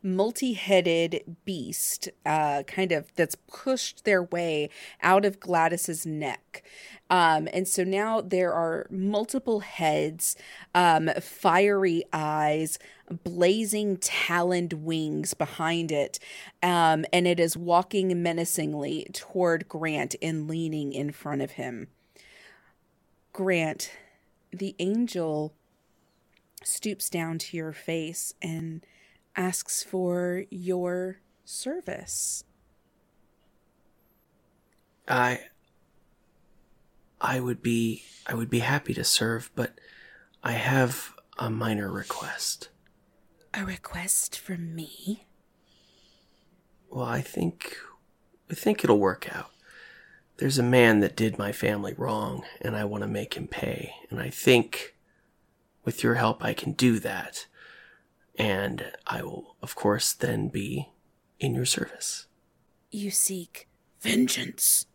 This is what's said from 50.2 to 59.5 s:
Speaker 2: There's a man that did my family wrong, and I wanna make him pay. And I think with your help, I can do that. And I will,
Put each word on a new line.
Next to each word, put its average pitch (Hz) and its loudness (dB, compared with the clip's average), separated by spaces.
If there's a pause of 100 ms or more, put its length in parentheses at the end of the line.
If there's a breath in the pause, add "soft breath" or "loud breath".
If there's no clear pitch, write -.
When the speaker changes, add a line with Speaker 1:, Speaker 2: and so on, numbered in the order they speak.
Speaker 2:
There's 139 2
a 123 4
man 120 8
that 98 2
did 110 0
my 101 -2
family 104 -2
wrong, 107 -4 (160)
and 110 -4
I 104 -2
wanna 104 -4
make 107 -6
him - -8
pay. - -6 (160)
And 113 -6
I 127 -6
think - 2 (880)
with - -4
your 117 4
help, 117 0
I 113 0
can - -6
do 123 4
that. - -8 (920 loud breath)
And 101 -2 (160)
I - -4
will, - -12